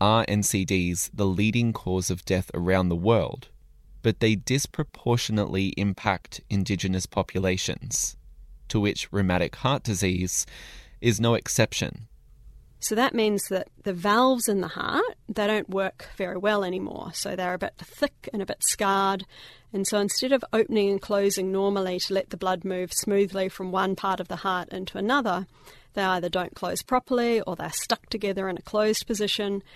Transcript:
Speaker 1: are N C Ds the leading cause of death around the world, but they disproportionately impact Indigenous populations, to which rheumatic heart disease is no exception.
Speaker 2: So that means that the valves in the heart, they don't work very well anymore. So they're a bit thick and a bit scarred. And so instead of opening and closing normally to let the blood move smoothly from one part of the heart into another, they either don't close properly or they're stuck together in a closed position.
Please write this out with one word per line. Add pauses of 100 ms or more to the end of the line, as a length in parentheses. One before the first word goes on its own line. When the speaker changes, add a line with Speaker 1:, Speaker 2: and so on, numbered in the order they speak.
Speaker 1:
are
N
C
Ds
the
leading
cause
of
death
around
the
world, (540)
but
they
disproportionately (100)
impact
Indigenous
populations, (500)
to
which
rheumatic
heart
disease (560)
is
no
exception. (720)
Speaker 2:
So
that
means
that (140)
the
valves
in
the
heart, (100)
they
don't
work
very
well
anymore.
So
they're
a
bit
thick
and
a
bit
scarred. (480)
And
so
instead
of
opening
and
closing
normally
to
let
the
blood
move
smoothly
from
one
part
of
the
heart
into
another, (480)
they
either
don't
close
properly
or
they're
stuck
together
in
a
closed
position. (140)